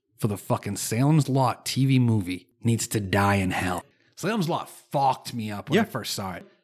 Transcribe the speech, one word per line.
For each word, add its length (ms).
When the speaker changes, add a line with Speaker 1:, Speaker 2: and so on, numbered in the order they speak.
Speaker 1:
for 100
the 80
fucking 400
Salem's 520
Lot 380
T 200
V 120
movie 500
needs 260
to 120
die 360
in 140
hell. 340
Salem's 320
Lot 200
fucked 640
me 160
up 200
when 80
I 40
Speaker 2:
Yeah. 60
Speaker 1:
first 260
saw 200
it. 120